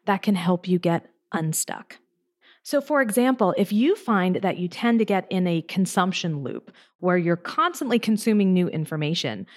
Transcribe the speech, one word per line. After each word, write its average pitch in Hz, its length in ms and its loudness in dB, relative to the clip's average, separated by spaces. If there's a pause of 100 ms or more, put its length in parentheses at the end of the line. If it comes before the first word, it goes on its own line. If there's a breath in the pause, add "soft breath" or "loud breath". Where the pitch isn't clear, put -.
that 196 160 0
can 208 140 2
help 175 320 0
you 180 120 2
get 170 300 -2 (220)
unstuck. - 680 -6 (680 soft breath)
So, - 180 -2
for 285 200 0
example, 247 560 2
if 202 140 0
you 254 240 2
find 185 400 0
that - 220 -2
you 175 100 -4
tend 233 320 0
to 220 60 2
get 190 260 0
in 185 160 0
a 165 160 0
consumption 180 800 -2
loop 117 280 -10 (280 soft breath)
where 180 180 2
you're 170 180 2
constantly 294 640 -2
consuming 208 560 2
new 180 140 2
information, 151 880 -4